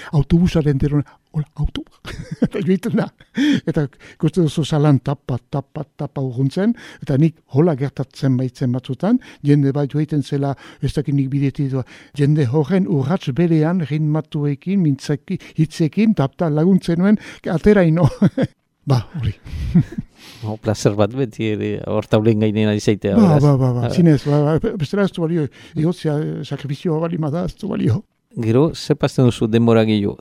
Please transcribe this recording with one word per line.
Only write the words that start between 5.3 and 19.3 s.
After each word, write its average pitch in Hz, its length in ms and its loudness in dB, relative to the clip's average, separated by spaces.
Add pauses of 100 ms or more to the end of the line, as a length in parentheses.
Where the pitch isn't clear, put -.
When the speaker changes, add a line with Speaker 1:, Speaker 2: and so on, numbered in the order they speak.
Speaker 1:
tapa, - 340 -8 (100)
tapa 139 260 -10
urruntzen, 139 540 -2 (280)
eta 139 140 -2
nik 156 200 2 (180)
hola 156 220 4
gertatzen 131 600 -4
baitzen 127 360 -4
batzutan, 170 480 -2 (240)
jende 143 280 4
bat 143 200 -2
joiten 147 320 -2
zela, 139 320 -4 (260)
ez 139 120 -2
dakit 147 200 -2
nik 135 160 0
bidetik 139 400 -2
doa, 131 140 -4 (320)
jende 147 320 2
horren 160 400 0
urrats 151 420 -2
berean, 165 560 2
ritmatuekin, 156 960 -2
mintzaki, 147 560 -2 (160)
hitzekin, 175 600 0
tapta 151 360 -2
laguntzen 170 480 2
nuen, 202 200 2 (260)
atera 196 400 4
ino. 160 280 4
<laughs> - 60 -12 (680)
Ba, 127 160 2 (100)
hori. 113 220 -6 (400)